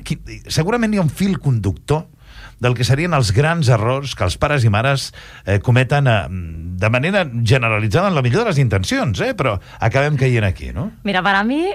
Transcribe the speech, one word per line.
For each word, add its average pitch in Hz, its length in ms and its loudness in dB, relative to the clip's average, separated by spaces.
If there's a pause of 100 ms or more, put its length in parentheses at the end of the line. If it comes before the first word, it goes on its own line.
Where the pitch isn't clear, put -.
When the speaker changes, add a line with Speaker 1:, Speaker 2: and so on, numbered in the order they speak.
Speaker 1:
quin, - 160 -6 (240)
segurament 214 480 0
hi 196 80 2
ha - 0 -
un 143 80 2
fil 196 260 0
conductor 135 680 -2 (520)
del 123 160 0
que 123 140 0
serien 165 260 0
els 113 220 2
grans 156 320 2
errors 127 480 0
que - 80 -4
els 92 160 -2
pares 143 240 2
i 113 80 4
mares, 131 380 0 (360)
eh, 98 140 2
cometen, 131 480 2
eh, 110 140 2 (580)
de 104 100 2
manera 165 360 0 (180)
generalitzada, 113 640 2
en 185 80 0
la 139 80 2
millor 143 220 2
de 226 80 0
les 139 80 0
intencions, 110 580 0
eh, 254 160 -2
però 127 220 -2 (260)
acabem 139 320 2
caient 123 320 2
aquí, 65 240 -6
no? 101 140 -6 (180)
Speaker 2:
Mira, 185 180 -2
para 196 220 2
mí, 285 320 -2